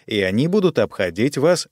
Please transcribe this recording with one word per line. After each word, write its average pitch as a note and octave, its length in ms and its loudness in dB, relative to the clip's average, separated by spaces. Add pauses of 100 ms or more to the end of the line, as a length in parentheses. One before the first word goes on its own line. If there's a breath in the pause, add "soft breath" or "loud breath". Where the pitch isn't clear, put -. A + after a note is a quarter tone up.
и G#2+ 160 -4
они G#2 260 0
будут F#3 300 0
обходить G2+ 580 -2
вас D#3+ 360 0